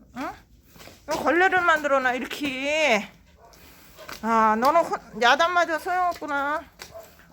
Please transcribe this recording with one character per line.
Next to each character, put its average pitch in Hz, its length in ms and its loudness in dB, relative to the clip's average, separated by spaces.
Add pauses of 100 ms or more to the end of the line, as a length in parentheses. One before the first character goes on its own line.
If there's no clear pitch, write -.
(160)
응? 311 160 -10 (720)
너 285 60 -4 (100)
걸레를 359 400 4
만들어놔, 277 520 2
이렇게. 269 960 -2 (1120)
아, 220 360 2
너는 302 260 4
혼-, 262 380 -8
야단맞아 330 560 2
소용없구나. 320 840 -4 (680)